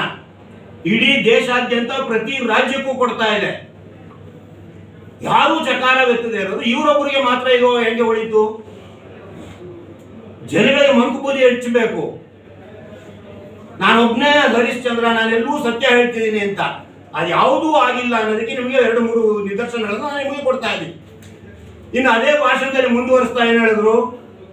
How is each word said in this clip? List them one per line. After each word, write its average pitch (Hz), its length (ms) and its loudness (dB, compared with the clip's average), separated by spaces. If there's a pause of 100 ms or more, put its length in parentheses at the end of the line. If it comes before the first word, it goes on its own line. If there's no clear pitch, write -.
(880)
ಇಡೀ 233 380 2
ದೇಶಾದ್ಯಂತ 240 680 0
ಪ್ರತಿ 233 400 -4
ರಾಜ್ಯಕ್ಕೂ 254 640 -2
ಕೊಡ್ತಾ 220 420 -2
ಇದೆ. - 360 -6 (1500)
ಯಾರು 294 420 2
ಚಕಾರ 254 440 2
ಎತ್ತದೇ 226 280 -2
ಇರೋದು 196 260 -4
ಇವ್ರೊಬ್ರಿಗೆ 277 640 0
ಮಾತ್ರ 247 240 0
ಇದು 247 300 4
ಹೆಂಗೆ 233 240 -2
ಉಳಿತು? 220 640 0 (1800)
ಜನಗಳಿಗೆ 269 460 4
ಮಂಕು 254 300 2
ಬೂದಿ 277 160 -2
ಹೆಚ್ಚಬೇಕು, 240 840 0 (1600)
ನಾನೊಬ್ನೇ 233 520 2
ಹರಿಶ್ಚಂದ್ರ, 233 760 2
ನಾನೆಲ್ಲೂ 226 540 0
ಸತ್ಯ 233 280 -2
ಹೇಳ್ತಿದ್ದೀನಿ 226 520 2
ಅಂತ. 202 220 -4 (540)
ಅದು 165 160 -2
ಯಾವುದೂ 302 420 2
ಆಗಿಲ್ಲ 247 480 2
ಅನ್ನೋದಕ್ಕೆ 220 340 -2
ನಿಮಗೆ 254 220 -2
ಎರಡು 233 240 2
ಮೂರು 214 480 0
ನಿದರ್ಶನಗಳನ್ನು 226 600 -6
ನಾನು 285 140 -6
ನಿಮಗೆ 277 220 -6
ಕೊಡ್ತಾ 226 280 -2
ಇದ್ದೀನಿ. 170 220 -8 (1000)
ಇನ್ನು 247 160 2
ಅದೇ 269 280 2
ಭಾಷಣದಲ್ಲಿ 262 500 0
ಮುಂದುವರಿಸ್ತಾ 247 560 2
ಏನ್ 233 160 2
ಹೇಳಿದ್ರು? 226 640 0 (300)